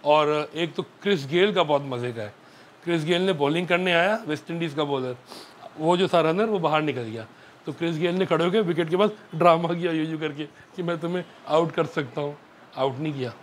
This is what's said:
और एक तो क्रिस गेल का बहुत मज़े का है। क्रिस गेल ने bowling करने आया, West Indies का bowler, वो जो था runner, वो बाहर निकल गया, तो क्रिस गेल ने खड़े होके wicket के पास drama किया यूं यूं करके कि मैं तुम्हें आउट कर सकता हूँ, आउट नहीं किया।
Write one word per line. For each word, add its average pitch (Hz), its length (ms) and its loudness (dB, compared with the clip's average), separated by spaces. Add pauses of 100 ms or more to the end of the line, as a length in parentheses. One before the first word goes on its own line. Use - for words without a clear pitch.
और 151 500 2
एक 165 200 -4
तो 180 80 -6
क्रिस 175 440 -2
गेल 180 280 2
का 180 80 2
बहुत 147 220 2
मज़े 123 280 -6
का 113 100 -8
है। 104 120 -10 (500)
क्रिस 170 200 0
गेल 170 180 2
ने 190 100 2
bowling 156 360 0
करने 180 240 2
आया, 202 340 2
West 151 240 -6
Indies 165 260 -4
का 151 80 0
bowler, 131 320 -2 (600)
वो 165 180 2
जो 185 120 2
था 175 120 4
runner, 165 240 2
वो 214 140 -2
बाहर 156 240 2
निकल 131 200 -4
गया, 110 240 -10 (400)
तो 156 60 -8
क्रिस 165 240 -4
गेल 170 180 0
ने 185 120 0
खड़े 160 180 2
होके 190 160 2
wicket 170 300 0
के 180 60 0
पास 208 140 4 (240)
drama 170 400 4
किया 170 180 -2
यूं 160 140 0
यूं 160 120 -6
करके 151 260 -6
कि - 380 -14
मैं 170 160 -4
तुम्हें 170 260 -4 (240)
आउट 160 240 2
कर 208 140 0
सकता 151 340 -6
हूँ, 147 180 -6 (380)
आउट 131 220 -2
नहीं 156 140 -4
किया। 127 200 -6 (100)